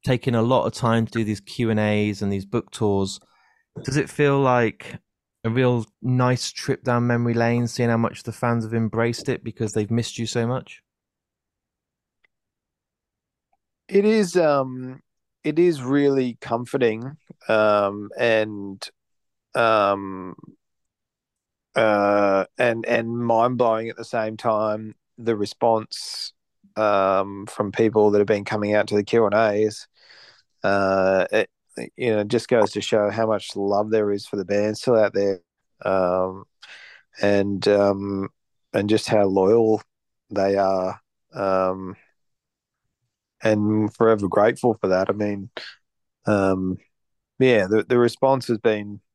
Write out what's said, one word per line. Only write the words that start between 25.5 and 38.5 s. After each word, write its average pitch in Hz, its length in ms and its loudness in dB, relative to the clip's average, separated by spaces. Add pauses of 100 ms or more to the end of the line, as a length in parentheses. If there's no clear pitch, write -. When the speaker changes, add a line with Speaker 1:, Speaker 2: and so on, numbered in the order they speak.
Speaker 2:
um, 98 720 0
from 104 240 -6
people 107 400 2
that 104 80 2
have 101 80 2
been 101 180 0
coming 107 300 -2
out 104 140 2
to 104 80 -2
the 101 80 2
Q 117 200 2
and 101 100 0
A's. 107 520 0 (760)
Uh, 95 680 2
it, 101 200 0 (460)
you 123 140 -2
know, 104 140 0
just 113 240 -2
goes 110 240 2
to 107 80 -6
show 104 300 0
how 110 180 -2
much 104 260 -6
love 101 360 -2
there 107 200 2
is 101 160 -6
for - 80 -10
the 98 100 -6
band 104 320 -2
still 120 200 0
out 104 180 2
there, 98 280 0 (420)
um, 92 600 -2 (760)
and, 101 460 0
um, 101 640 0 (420)